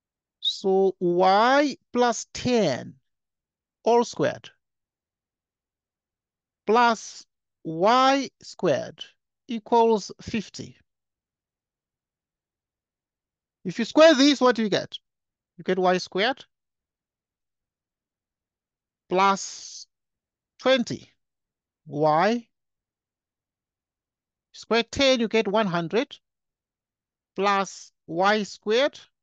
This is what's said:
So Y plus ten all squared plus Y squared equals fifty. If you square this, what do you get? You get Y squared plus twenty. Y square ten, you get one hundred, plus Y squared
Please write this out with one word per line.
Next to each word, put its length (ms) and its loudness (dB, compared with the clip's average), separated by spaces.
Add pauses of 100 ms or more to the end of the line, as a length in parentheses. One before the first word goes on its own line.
(400)
So 580 0
Y 800 2 (160)
plus 400 -2
ten 600 -2 (880)
all 200 4
squared 460 -6 (2250)
plus 580 0 (400)
Y 640 2 (140)
squared 600 -4 (440)
equals 720 0
fifty. 560 -10 (3000)
If 140 -8
you 60 -4
square 300 6
this, 260 4
what 160 2
do 60 -2
you 60 -2
get? 300 -6 (580)
You 80 -20
get 140 -2
Y 200 2
squared 460 -4 (2750)
plus 800 -2 (720)
twenty. 520 -2 (760)
Y 640 0 (2000)
square 300 -4
ten, 380 0
you 80 -2
get 200 0
one 180 0
hundred, 520 -4 (1200)
plus 560 -4 (140)
Y 360 0
squared 560 -4 (240)